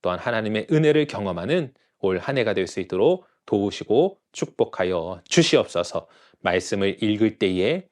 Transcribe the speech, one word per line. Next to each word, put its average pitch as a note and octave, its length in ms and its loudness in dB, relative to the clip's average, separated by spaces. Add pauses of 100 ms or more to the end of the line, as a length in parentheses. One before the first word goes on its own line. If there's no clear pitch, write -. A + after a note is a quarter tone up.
또한 F2+ 180 -4
하나님의 G#2+ 520 -4
은혜를 D3+ 360 4
경험하는 G#2+ 640 -4 (260)
올 F#2 200 0
한 C#3 180 -4
해가 A2 160 0
될 F#2+ 140 0
수 - 140 -8
있도록 B2 440 0 (200)
도우시고 G#2+ 760 0 (140)
축복하여 F#2 920 -4
주시옵소서. G#2+ 800 2 (340)
말씀을 G2 640 -2
읽을 G#2+ 360 2
때에 G2+ 520 0